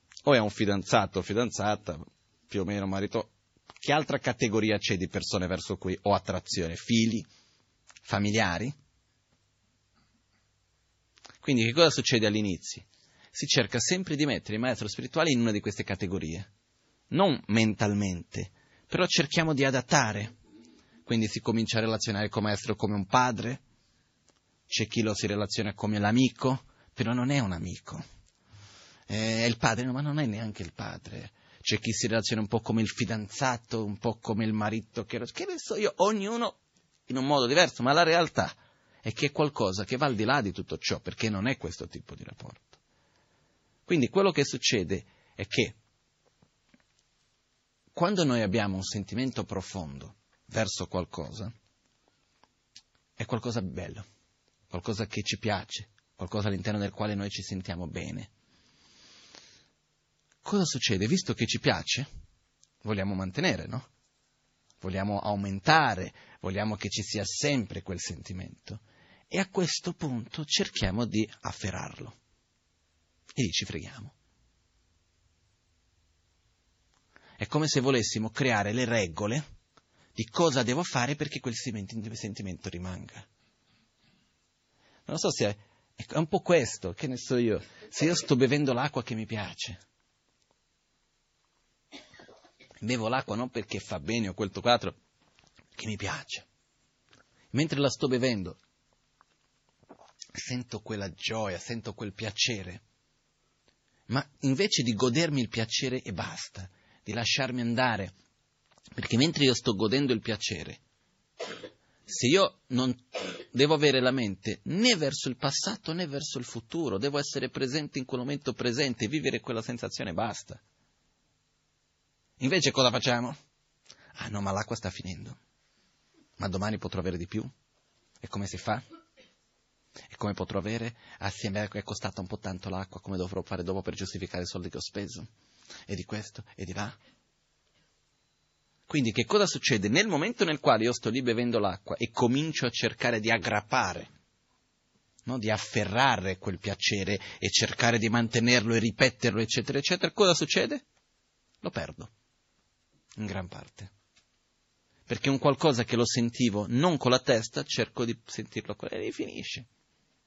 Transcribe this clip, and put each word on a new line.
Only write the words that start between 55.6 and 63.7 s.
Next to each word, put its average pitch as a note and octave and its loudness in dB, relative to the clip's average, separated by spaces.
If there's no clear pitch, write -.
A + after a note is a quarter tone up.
qualcosa G2+ -2
all'interno G2+ -2
del G2+ -2
quale G#2 -4
noi G2+ -4
ci G2 -8
sentiamo F#2 -8
bene. - -10
Cosa G3 2
succede? A2 0
Visto D#3 2
che A2+ -2
ci A2+ 0
piace, - 0
vogliamo G2+ -2
mantenere, F#2+ -2
no? - -8